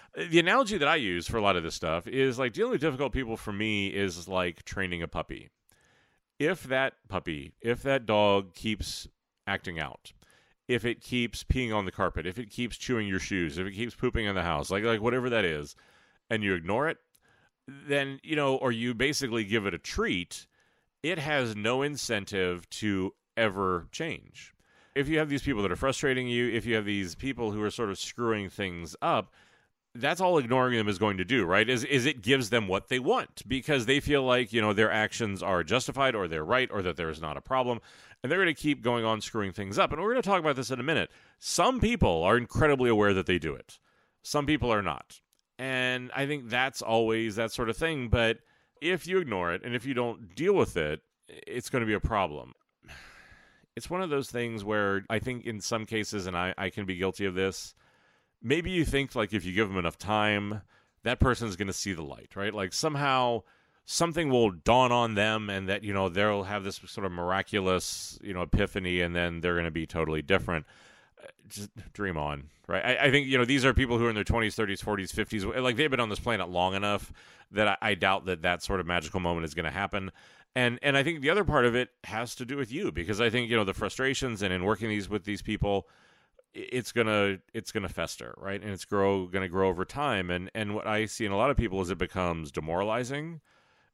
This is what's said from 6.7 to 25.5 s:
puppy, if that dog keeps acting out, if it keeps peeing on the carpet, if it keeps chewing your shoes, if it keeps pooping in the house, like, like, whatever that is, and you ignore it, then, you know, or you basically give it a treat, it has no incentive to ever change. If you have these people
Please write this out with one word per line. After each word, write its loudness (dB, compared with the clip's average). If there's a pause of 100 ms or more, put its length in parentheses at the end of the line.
puppy, -6
if -2
that 0
dog 4
keeps -6 (380)
acting -4
out, -10 (540)
if 0
it -4
keeps -4
peeing 0
on 0
the -6
carpet, -2
if -6
it -10
keeps -6
chewing -2
your -2
shoes, -2
if -4
it -8
keeps -8
pooping -2
in -2
the 0
house, -2
like, 0
like, 2
whatever 0
that 2
is, -4 (540)
and 0
you 2
ignore 0
it, -4 (680)
then, -2
you -2
know, 4
or 0
you -2
basically 0
give 2
it 0
a -8
treat, -4 (560)
it -2
has 0
no 0
incentive -2
to 0 (240)
ever 0
change. -10 (400)
If 0
you 2
have 2
these -2
people 0